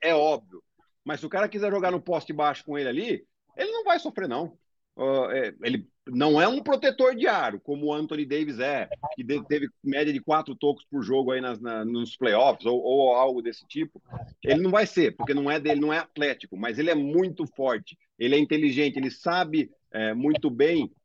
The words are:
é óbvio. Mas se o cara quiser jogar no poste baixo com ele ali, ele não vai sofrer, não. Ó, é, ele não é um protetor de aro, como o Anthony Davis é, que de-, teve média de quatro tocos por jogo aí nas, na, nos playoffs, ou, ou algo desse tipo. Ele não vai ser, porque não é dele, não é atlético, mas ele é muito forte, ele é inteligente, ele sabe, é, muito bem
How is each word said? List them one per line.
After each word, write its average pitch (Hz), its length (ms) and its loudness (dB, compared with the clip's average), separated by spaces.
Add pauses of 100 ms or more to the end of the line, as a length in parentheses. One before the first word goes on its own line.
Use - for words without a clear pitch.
é 165 140 2
óbvio. 135 480 0 (420)
Mas 151 160 -8
se 160 60 -10
o - 40 -12
cara 202 180 0
quiser 208 220 -2
jogar 185 220 0
no 175 80 -2
poste 165 320 -4
baixo 147 320 -2
com 143 120 -8
ele 139 120 -2
ali, 180 380 -4 (300)
ele 403 140 -2
não 453 140 -4
vai 349 140 4
sofrer, 190 300 -6
não. 151 300 -6 (380)
Ó, 131 340 0
é, 123 320 -2
ele 120 240 -4 (200)
não 147 340 4
é 185 80 6
um 269 140 -2
protetor 269 520 2
de 226 140 0
aro, 151 320 0
como 143 260 -6
o 147 80 0
Anthony 151 300 -4
Davis 143 340 -4
é, 131 300 -2 (260)
que 127 80 -10
de-, 131 220 -4
teve 147 240 -2 (160)
média 147 280 0
de 135 80 -4
quatro 151 340 0
tocos 143 360 -2
por 139 120 -6
jogo 127 300 0
aí 131 80 0
nas, 123 200 -6
na, 113 240 -6
nos 117 320 -6
playoffs, 120 500 4
ou, 123 160 2
ou 131 320 4
algo 127 280 2
desse 117 260 -8
tipo. - 340 -8 (400)
Ele 147 200 2
não 185 80 2
vai 208 160 4
ser, 151 280 2
porque 139 200 -4
não 143 160 0
é 156 100 -2
dele, 147 200 0
não 151 120 2
é 160 60 0
atlético, 147 580 -4
mas 113 220 -4
ele 160 120 2
é 165 40 2
muito 156 520 0
forte, 127 500 -4 (220)
ele 123 160 2
é 147 40 6
inteligente, 147 580 2
ele 131 140 -4
sabe, 160 600 -2 (220)
é, 110 220 -2
muito 147 360 0
bem 143 400 2 (140)